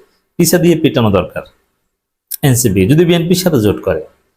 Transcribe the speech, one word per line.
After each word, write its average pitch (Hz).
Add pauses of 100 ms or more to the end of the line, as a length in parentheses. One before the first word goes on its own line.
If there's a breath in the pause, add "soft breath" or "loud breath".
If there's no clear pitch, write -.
(380)
পিছা 175
দিয়ে 165
পিটানো 131
দরকার 90 (1000)
এনসিপি, 104
যদি 151
বিএনপির 170
সাথে 170
জোট 104
করে। 80 (360)